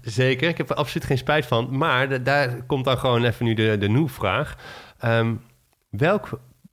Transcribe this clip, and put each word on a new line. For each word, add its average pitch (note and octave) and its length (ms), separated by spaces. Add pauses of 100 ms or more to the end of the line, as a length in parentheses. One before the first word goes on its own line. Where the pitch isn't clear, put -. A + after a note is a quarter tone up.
zeker, C3 480
ik E3 80
heb D3 120
er C#3+ 60
absoluut - 320
geen C3+ 100
spijt D3+ 280
van. B2+ 320
Maar C#3 320
da-, C3+ 80
daar B2+ 460
komt C3 220
dan C3 120
gewoon A#2+ 260
even A#2+ 220
nu A2+ 80
de, A2 260
de G2+ 100
noob-vraag. B2 640 (440)
Ehm, A#2 340 (560)
welk E3+ 400 (440)